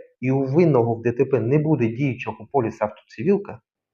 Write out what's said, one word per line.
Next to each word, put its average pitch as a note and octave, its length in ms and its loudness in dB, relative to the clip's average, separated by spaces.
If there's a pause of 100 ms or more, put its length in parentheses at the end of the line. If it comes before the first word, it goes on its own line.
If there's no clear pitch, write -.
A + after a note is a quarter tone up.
(200)
і B2+ 100 -2
у C3+ 140 0
винного C3+ 500 2
в A2+ 80 -6
Д A#2+ 100 0
Т C#3 120 0
П C3 160 0
не B2 180 2
буде D3+ 280 0
діючого A2+ 680 -6
поліса A2 320 -2
автоцивілка, F3 760 -4 (340)